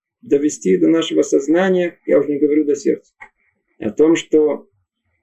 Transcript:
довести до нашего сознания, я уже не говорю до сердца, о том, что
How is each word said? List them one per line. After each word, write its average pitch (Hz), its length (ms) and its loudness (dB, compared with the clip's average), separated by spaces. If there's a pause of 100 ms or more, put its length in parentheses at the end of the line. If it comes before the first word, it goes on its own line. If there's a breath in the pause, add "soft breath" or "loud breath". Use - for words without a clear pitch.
(220)
довести 151 560 0
до 170 100 2
нашего 160 360 0
сознания, 175 840 0
я 151 140 2
уже 143 100 -4
не 143 100 -4
говорю 151 240 0
до 143 120 -2
сердца, - 360 -6 (680)
о 110 120 -6
том, 160 260 2
что 151 540 -2 (540)